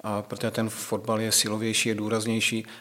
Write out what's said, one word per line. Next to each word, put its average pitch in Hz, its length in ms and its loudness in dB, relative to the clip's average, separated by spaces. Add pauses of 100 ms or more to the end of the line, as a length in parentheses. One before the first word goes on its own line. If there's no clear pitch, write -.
a 104 160 0
protože 110 300 -4
ten 110 180 0
fotbal 110 520 -2
je 110 100 0
silovější, 110 580 2
je 110 60 2
důraznější, 110 680 2 (160)